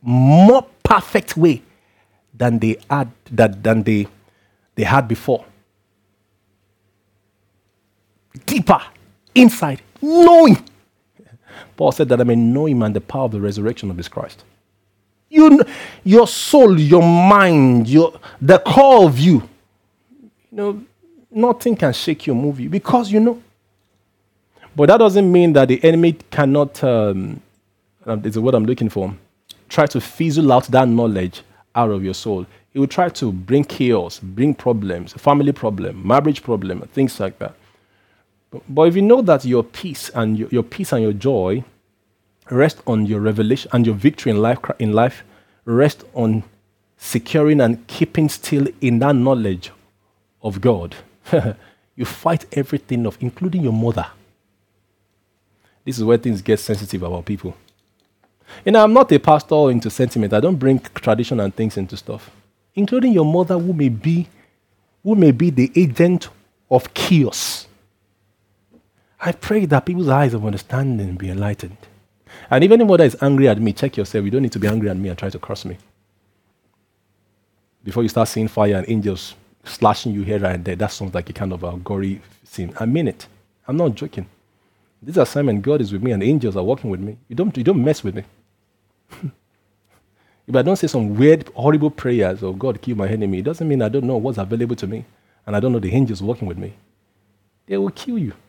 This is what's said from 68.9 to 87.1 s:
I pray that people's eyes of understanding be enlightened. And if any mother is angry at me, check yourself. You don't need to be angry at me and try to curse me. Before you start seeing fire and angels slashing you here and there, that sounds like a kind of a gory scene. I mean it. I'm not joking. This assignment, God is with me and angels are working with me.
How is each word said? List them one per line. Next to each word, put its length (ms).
I 120
pray 340
that 200
people's 240
eyes 240
of 120
understanding 720
be 140
enlightened. 480
And 140
if 80
any 120
mother 200
is 180
angry 260
at 120
me, 140
check 240
yourself. 280
You 60
don't 120
need 100
to 60
be 80
angry 220
at 80
me 120
and 80
try 120
to 100
curse 260
me. 120
Before 200
you 60
start 180
seeing 200
fire 280
and 140
angels 460
slashing 500
you 100
here 220
and 180
there, 120
that 160
sounds 220
like 160
a 40
kind 200
of 100
a 140
gory 440
scene. 360
I 60
mean 220
it. 200
I'm 100
not 180
joking. 320
This 160
assignment, 440
God 200
is 100
with 100
me 100
and 120
angels 320
are 80
working 260
with 100
me. 180